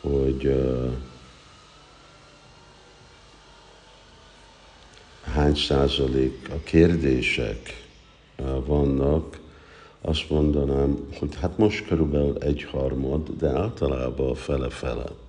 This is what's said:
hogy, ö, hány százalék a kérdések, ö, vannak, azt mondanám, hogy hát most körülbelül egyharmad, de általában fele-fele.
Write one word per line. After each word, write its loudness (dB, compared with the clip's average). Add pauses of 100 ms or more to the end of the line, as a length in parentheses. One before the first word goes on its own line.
hogy, 0
ö, 0 (4000)
hány 2
százalék 0
a -8
kérdések, 2 (500)
ö, -10 (240)
vannak, 2 (640)
azt -2
mondanám, 2 (100)
hogy -6
hát -4
most 2
körülbelül 0
egyharmad, -2
de 0
általában -2
fele-fele. -6 (220)